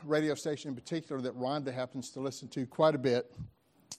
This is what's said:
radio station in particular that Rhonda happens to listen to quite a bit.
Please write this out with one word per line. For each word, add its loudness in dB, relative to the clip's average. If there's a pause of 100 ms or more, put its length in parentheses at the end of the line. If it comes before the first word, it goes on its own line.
radio 2
station -4
in -6
particular -6
that -4
Rhonda -2
happens -6
to -10
listen -6
to -4
quite 6
a 0
bit. 2 (640)